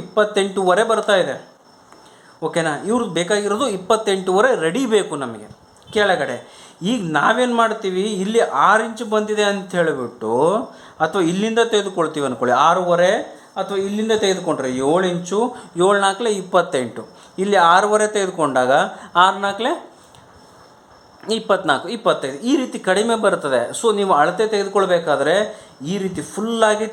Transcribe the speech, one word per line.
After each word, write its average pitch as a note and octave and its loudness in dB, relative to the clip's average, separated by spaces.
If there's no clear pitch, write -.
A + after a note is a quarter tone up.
ಇಪ್ಪತ್ತೆಂಟೂವರೆ G3 0
ಬರ್ತಾ G#3+ 2
ಇದೆ. C3+ -6
ಓಕೆನಾ? D#3+ -2
ಇವ್ರದ್ದು A3+ -2
ಬೇಕಾಗಿರೋದು G#3 0
ಇಪ್ಪತ್ತೆಂಟೂವರೆ G3 2
ರೆಡಿ F#3 0
ಬೇಕು F#3 0
ನಮಗೆ G#2+ -12
ಕೆಳಗಡೆ. E3+ 0
ಈಗ B3+ -2
ನಾವೇನು A#3+ 0
ಮಾಡ್ತೀವಿ, G#3 -2
ಇಲ್ಲಿ A3 0
ಆರು A3 4
ಇಂಚು A3+ -10
ಬಂದಿದೆ G#3 0
ಅಂತ F#3+ -6
ಹೇಳಿಬಿಟ್ಟು, B2+ -2
ಅಥವಾ F3+ 0
ಇಲ್ಲಿಂದ A3 0
ತೆಗೆದುಕೊಳ್ತೀವಿ F#3 -2
ಅಂದ್ಕೊಳ್ಳಿ B2+ 0
ಆರೂವರೆ, F3 4
ಅಥವಾ G3 -6
ಇಲ್ಲಿಂದ G#3+ -2
ತೆಗೆದುಕೊಂಡ್ರೆ E3+ 0
ಏಳು F3+ 2
ಇಂಚು, F3 -4
ಏಳು G3+ 4
ನಾಲ್ಕಲೆ G3 -2
ಇಪ್ಪತ್ತೆಂಟು, D#3+ 0
ಇಲ್ಲಿ G3+ 2
ಆರೂವರೆ G#3 4
ತೆಗೆದುಕೊಂಡಾಗ D3 0
ಆರು F#3+ 2
ನಾಲ್ಕಲೆ G#3 -2
ಇಪ್ಪತ್ನಾಲ್ಕು, E3 -2
ಇಪ್ಪತ್ತೈದು, D3 -2
ಈ C4+ 2
ರೀತಿ - -6
ಕಡಿಮೆ G#3+ 2
ಬರ್ತದೆ. D#3+ 0
So, A3 2
ನೀವು G3 2
ಅಳತೆ F3 2
ತೆಗೆದುಕೊಳ್ಬೇಕಾದ್ರೆ F3+ 2
ಈ - -4
ರೀತಿ F#3+ -6
ಫುಲ್ಲಾಗಿ A3 0